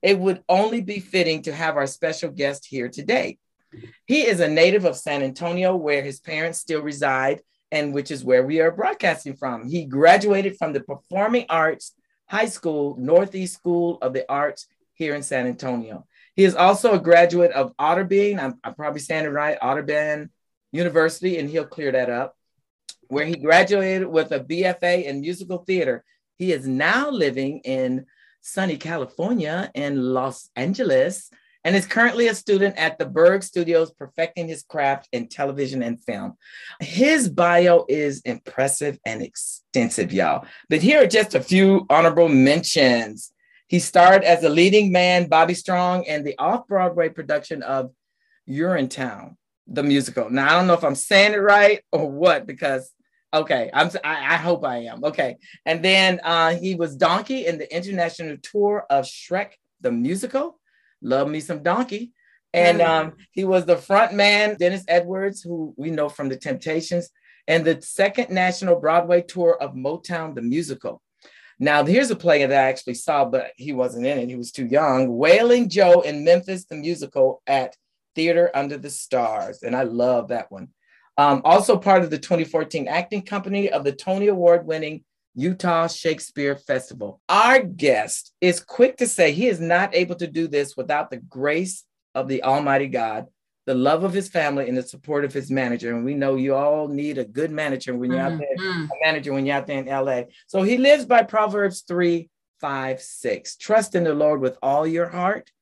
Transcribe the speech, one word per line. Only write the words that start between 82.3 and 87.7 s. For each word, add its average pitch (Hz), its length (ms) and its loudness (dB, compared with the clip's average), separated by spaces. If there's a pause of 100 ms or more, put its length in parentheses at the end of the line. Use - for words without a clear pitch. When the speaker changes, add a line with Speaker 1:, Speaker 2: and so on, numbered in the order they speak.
Speaker 1:
fourteen 156 440 -4
acting 185 360 -6
company 202 480 -6
of 139 120 -2
the 143 80 -2
Tony 190 360 -4
Award-winning 165 760 0 (300)
Utah 165 540 -2
Shakespeare 147 680 -4
Festival. - 720 -8
Our 233 340 6
guest 127 800 -2